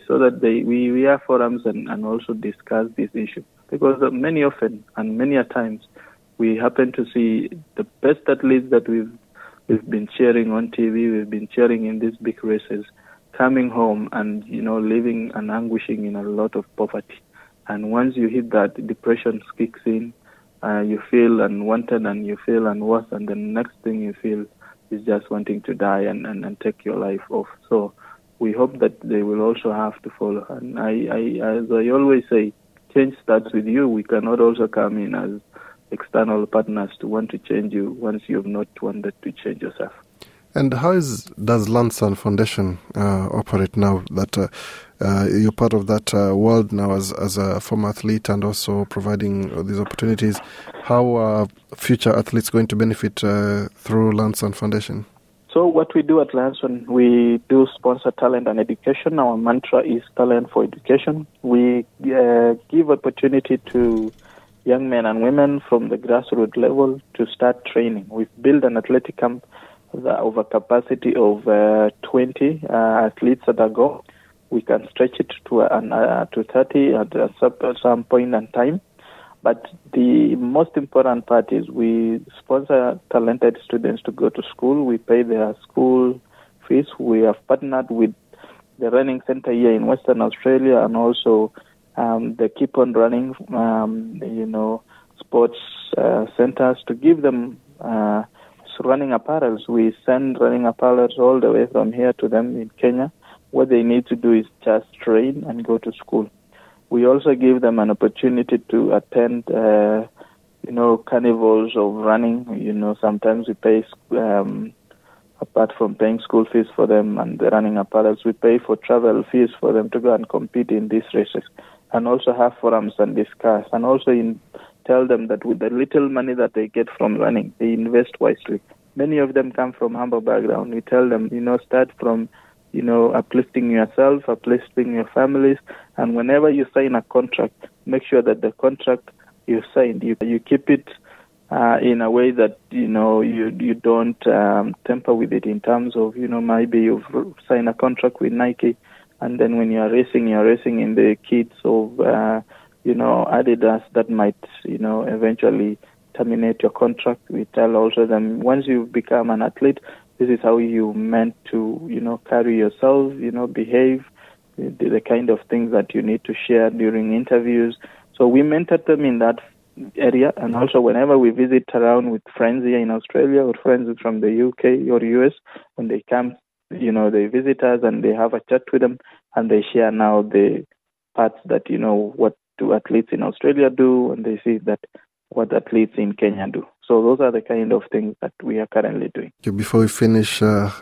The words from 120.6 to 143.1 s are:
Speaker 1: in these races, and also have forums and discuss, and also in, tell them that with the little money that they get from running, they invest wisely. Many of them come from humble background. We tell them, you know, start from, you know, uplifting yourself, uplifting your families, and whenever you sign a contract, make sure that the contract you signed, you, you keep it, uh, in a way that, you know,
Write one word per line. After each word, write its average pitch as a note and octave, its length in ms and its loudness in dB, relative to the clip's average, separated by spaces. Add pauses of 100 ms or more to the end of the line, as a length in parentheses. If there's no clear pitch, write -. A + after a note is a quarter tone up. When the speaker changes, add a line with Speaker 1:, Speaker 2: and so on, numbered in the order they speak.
Speaker 1:
in G#2+ 180 -2
these G#2+ 160 -2 (100)
races, G#2+ 300 -2 (480)
and A#2 160 -2
also B2 260 0
have A#2+ 260 2
forums A2 400 0
and G#2+ 180 0
discuss, G#2+ 560 0
and A#2 120 -2
also C3 260 2
in, A2+ 280 0 (460)
tell C3 200 4
them A#2 220 0
that G#2+ 180 -4
with A2+ 140 -2
the A2 100 -2
little C#3 380 0
money C3 260 -4
that A#2+ 200 -2
they A2 160 -4
get A#2 180 -2 (100)
from A2 200 0
running, A2 420 -2
they A#2 140 0
invest A#2 460 0
wisely. A2+ 420 -2 (340)
Many D3 220 -2
of C3+ 160 0
them C3 180 0
come B2+ 220 -4
from A#2 200 -4
humble A#2+ 280 -4
background. A2 520 -2
We A2+ 80 -6
tell B2+ 280 0
them, A2 240 -2
you A#2+ 80 -6
know, B2 240 -2
start B2+ 340 0
from, A#2 300 -2 (440)
you - 80 -4
know, A#2 300 2
uplifting A#2+ 600 -2
yourself, C3+ 560 2
uplifting A#2+ 640 -2
your A2+ 200 -4
families, C3+ 440 2 (380)
and A#2 180 -2
whenever C3+ 360 2
you C#3+ 240 0
sign C3+ 200 2
a A#2+ 100 0
contract, - 640 -2 (180)
make C3 180 -2
sure B2 180 2
that A2+ 200 0
the A2 180 -2
contract B2+ 500 0 (380)
you A2+ 160 0 (100)
signed, A#2 300 0
you, A2+ 180 -2
you A#2 180 -2
keep - 300 -2
it, C#3+ 200 2 (600)
uh, A#2+ 320 2
in A#2+ 200 2
a A2+ 100 0
way B2 200 4
that, A2+ 280 2 (100)
you B2 180 -2
know, A2 340 2